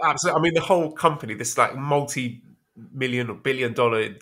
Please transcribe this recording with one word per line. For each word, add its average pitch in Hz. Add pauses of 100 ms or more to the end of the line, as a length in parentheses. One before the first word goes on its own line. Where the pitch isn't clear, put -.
absolutely. 156
I 156
mean, 170
the 165
whole 165
company, 151
this, 117
like, 117
multi-million 127
or 101
billion 127
dollar 110